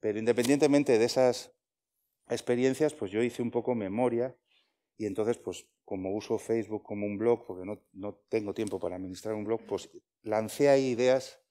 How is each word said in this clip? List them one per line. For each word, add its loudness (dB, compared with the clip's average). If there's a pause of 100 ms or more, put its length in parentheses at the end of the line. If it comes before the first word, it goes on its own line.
Pero -2
independientemente 4
de 6
esas 0 (720)
experiencias, 0
pues -8
yo 0
hice -2
un -2
poco -2
memoria -2 (600)
y -6
entonces, -2
pues -10 (200)
como -6
uso -4
Facebook -4
como -8
un -6
blog, 0
porque -12
no, -12 (120)
no -12 (140)
tengo -4
tiempo -6
para -6
administrar -8
un -6
blog, -4
pues -6 (320)
lancé 0
ahí 6
ideas 2 (120)